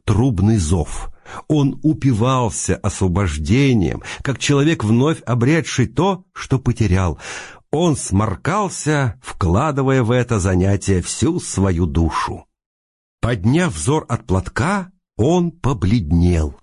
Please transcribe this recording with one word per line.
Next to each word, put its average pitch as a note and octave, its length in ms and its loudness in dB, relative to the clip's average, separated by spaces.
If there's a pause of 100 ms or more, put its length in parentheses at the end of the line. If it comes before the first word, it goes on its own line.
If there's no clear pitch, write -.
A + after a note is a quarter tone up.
трубный G#2+ 520 2
зов. E2+ 520 -2 (380)
Он C#3+ 360 0
упивался B2 920 0
освобождением, F#2 1300 0 (200)
как C3+ 180 -6
человек, C#3+ 440 2
вновь B2+ 400 2
обретший A#2+ 640 0
то, F#3 460 -2
что - 260 -2
потерял. F#2+ 600 0 (520)
Он D#3 240 2
сморкался, C#3 1300 -2
вкладывая C3 840 0
в G#2+ 80 0
это B2 280 0
занятие F#2+ 600 2
всю D#3+ 380 -2
свою F#2 460 0
душу. D#2 600 -2 (760)
Подняв A#2+ 540 0
взор D3 320 -2
от - 180 -4
платка, D#3+ 640 -2 (260)
он E3+ 340 2
побледнел. F2 1120 0